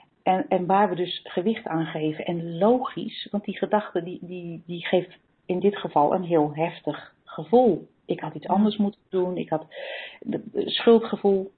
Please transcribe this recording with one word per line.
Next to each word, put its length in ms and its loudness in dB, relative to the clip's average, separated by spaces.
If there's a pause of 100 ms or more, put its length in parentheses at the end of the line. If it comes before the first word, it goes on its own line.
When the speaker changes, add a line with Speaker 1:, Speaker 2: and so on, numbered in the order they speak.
(220)
Speaker 1:
En, 260 2
en 180 0
waar 220 4
we 60 -4
dus 300 -4
gewicht 420 -2
aan 200 -2
geven. 380 -4
En 340 -6
logisch, 720 0
want 140 -4
die 140 -8
gedachte 440 -2
die, 200 -10
die, 440 -10
die 200 -8
geeft 300 2 (300)
in 140 -2
dit 160 2
geval 380 2
een 80 0
heel 320 2
heftig 600 -6 (100)
gevoel. 640 2 (160)
Ik 160 -4
had 140 -8
iets 120 -12
Speaker 2:
Ja. 60 -4
Speaker 1:
anders 240 4
moeten 320 0
doen. 280 -2
Ik 120 -6
had 180 -2 (540)
de, 220 -6 (100)
de 180 -2
schuldgevoel, 880 2